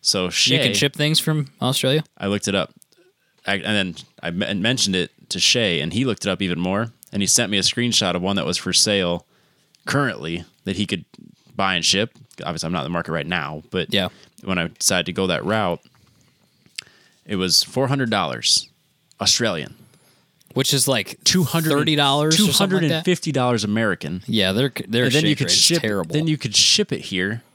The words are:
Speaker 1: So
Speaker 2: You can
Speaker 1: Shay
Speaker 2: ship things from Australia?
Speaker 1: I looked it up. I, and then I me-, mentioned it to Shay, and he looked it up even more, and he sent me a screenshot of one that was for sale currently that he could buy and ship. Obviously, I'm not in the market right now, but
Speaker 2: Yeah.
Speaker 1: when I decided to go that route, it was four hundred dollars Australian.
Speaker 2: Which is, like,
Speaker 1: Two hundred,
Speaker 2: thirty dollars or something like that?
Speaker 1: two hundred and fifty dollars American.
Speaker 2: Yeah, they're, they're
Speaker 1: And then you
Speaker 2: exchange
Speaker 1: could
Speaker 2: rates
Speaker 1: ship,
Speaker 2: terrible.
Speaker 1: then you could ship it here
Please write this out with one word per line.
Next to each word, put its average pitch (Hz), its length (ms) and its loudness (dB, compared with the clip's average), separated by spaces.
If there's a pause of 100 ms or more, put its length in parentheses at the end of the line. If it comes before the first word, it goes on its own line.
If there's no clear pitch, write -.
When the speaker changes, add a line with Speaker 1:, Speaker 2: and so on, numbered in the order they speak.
Speaker 1:
So 95 240 0
Speaker 2:
You 90 60 0
can - 20 -8
Speaker 1:
Shay 123 420 2
Speaker 2:
ship 139 200 2
things 151 260 2
from 151 280 -2 (140)
Australia? 131 420 0 (140)
Speaker 1:
I 101 80 -6
looked 101 220 -2
it 98 60 0
up. 95 180 0 (760)
I, 98 80 0
and 98 100 -6
then 98 300 -2 (280)
I 85 80 -4
me-, 92 240 -2
mentioned 104 420 0
it 87 140 0 (200)
to 90 100 -4
Shay, 95 400 2
and 82 120 -4
he 117 120 0
looked 117 220 -2
it 101 40 0
up 92 120 -2
even 87 180 -2
more, 101 320 -2 (200)
and 101 100 -2
he 98 40 0
sent 104 240 2
me 104 80 0
a 95 40 0
screenshot 107 520 0
of 87 80 -2
one 98 140 0
that 82 100 -2
was 90 120 -2
for 92 140 -4
sale 90 540 0 (600)
currently 85 580 -2 (200)
that 95 120 -4
he 101 100 -2
could 90 180 -4 (520)
buy 95 180 0
and 82 100 -2
ship. 104 280 2 (320)
Obviously, 80 220 -6
I'm 82 60 -4
not 87 80 -2
in 65 40 -6
the 76 60 -6
market 85 220 -4
right 78 140 -4
now, 78 440 -4
but 90 220 -4
Speaker 2:
Yeah. 95 160 0 (340)
Speaker 1:
when 95 160 -2
I 82 100 -2
decided 87 380 0
to 92 60 -8
go 95 160 -2
that 76 160 -2
route, 95 360 0 (1500)
it 104 100 -4
was 92 260 2
four 131 260 -2
hundred 131 220 0
dollars 76 580 0 (520)
Australian. 98 540 0 (800)
Speaker 2:
Which 135 180 2
is, 135 140 2
like, 120 380 0
Speaker 1:
Two 185 180 4
hundred, 160 280 0
Speaker 2:
thirty 151 260 2
dollars 147 380 4
or 196 180 4
something - 0 -
like - 20 0
that? - 40 2
Speaker 1:
two 196 60 4 (220)
hundred 165 60 2
and 160 120 -2
fifty 170 280 0
dollars 123 320 2
American. 104 640 -2
Speaker 2:
Yeah, 98 260 2
they're, 123 200 0 (160)
they're 117 160 2
Speaker 1:
And 127 80 2
then 151 120 2
you - 80 2
Speaker 2:
exchange 135 60 0
Speaker 1:
could 135 80 0
Speaker 2:
rates 101 80 2
Speaker 1:
ship, - 280 2
Speaker 2:
terrible. 104 300 -2
Speaker 1:
then 156 160 0
you 151 100 0
could 107 160 -6
ship - 380 2
it 98 100 -4
here 98 400 -4 (120)